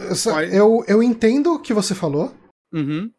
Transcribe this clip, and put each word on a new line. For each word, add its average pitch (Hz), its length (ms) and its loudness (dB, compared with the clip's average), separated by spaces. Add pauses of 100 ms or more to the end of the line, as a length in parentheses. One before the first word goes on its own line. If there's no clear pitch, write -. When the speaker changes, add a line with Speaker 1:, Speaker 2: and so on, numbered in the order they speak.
(100)
Speaker 1:
essa, 208 220 -2
Speaker 2:
faz 160 200 -2
Speaker 1:
eu, 214 360 4
eu 214 120 4
entendo 247 540 2
o - 60 -6
que - 120 -8
você 202 220 -2
falou, 165 400 -4 (380)
Speaker 2:
Uhum. 156 460 -6